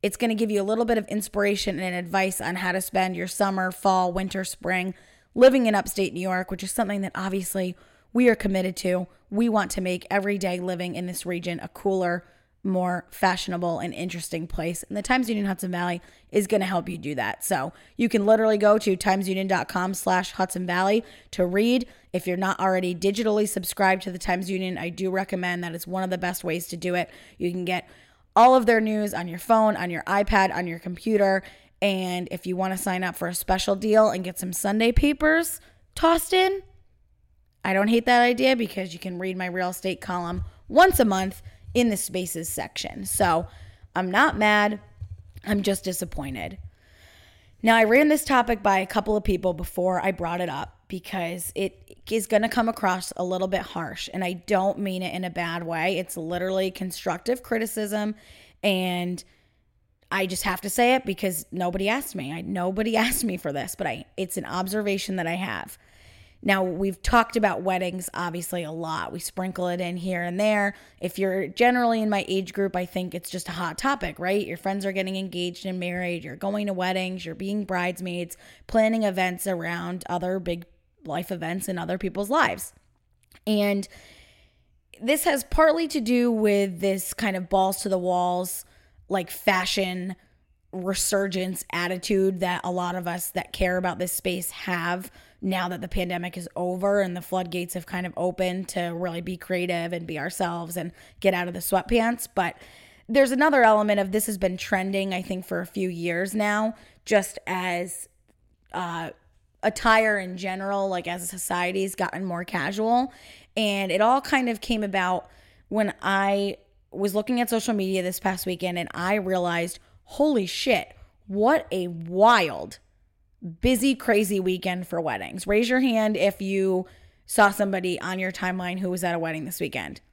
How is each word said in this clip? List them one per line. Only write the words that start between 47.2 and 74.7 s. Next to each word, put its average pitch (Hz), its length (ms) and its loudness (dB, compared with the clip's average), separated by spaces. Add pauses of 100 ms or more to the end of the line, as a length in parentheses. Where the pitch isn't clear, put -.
Now, 226 140 6
I 226 80 8
ran 269 240 6
this 302 160 4
topic 233 380 2
by 196 160 4
a 190 80 0
couple 208 280 0
of 208 100 0
people 180 280 2
before 180 500 -2
I 196 80 2
brought 175 300 -4
it 175 80 -2
up 143 400 -8
because 175 640 -8
it - 440 -6 (120)
is 220 160 0
gonna 220 220 2
come 226 200 2
across 185 480 -2
a 180 60 -4
little 185 240 -2
bit 185 140 0
harsh, - 520 -8
and 190 120 -4
I 180 80 -2
don't 190 460 0
mean 185 240 -4
it 180 120 -6
in 185 100 -4
a 180 60 -4
bad 170 320 -6
way. 165 360 -2
It's 185 180 -8
literally 185 540 -2
constructive 190 720 -4
criticism, 214 720 -2 (480)
and 180 600 0 (880)
I 190 160 0
just 180 180 -6
have 190 180 -2
to 202 80 -6
say 247 240 4
it 262 100 0
because 185 480 -4
nobody 185 380 -2
asked 262 260 -4
me. 143 160 -6
I, 170 80 -8
nobody 196 560 -2
<laughs> 226 100 4
asked 247 160 0
me 190 140 -2
for 151 160 -6
this, 139 240 -6
but 180 100 -6
I, 131 200 -6 (100)
it's 185 220 -6
an - 80 -6
observation 190 720 -2
that 170 100 -2
I 170 80 -2
have. 180 440 -6 (640)
Now, 190 220 2
we've 185 380 -2
talked 233 340 4
about 208 240 2
weddings, 180 540 -2
obviously, 175 480 -4
a 156 100 -8
lot. 160 400 -6
We 175 80 -8
sprinkle 185 480 -4
it 175 100 -2
in 180 200 -4
here 175 240 -2
and 175 180 -2
there. 208 340 4 (240)
If 180 200 -4
you're 190 300 0
generally 240 520 4
in 214 80 0
my 202 200 0
age 190 260 -2
group, 196 200 0
I 180 120 -2
think 180 280 -6
it's 175 140 -10
just 180 220 -8
a - 20 -8
hot 170 240 -6
topic, 262 420 -2
right? 190 280 0
Your 165 100 -8
friends 190 300 -4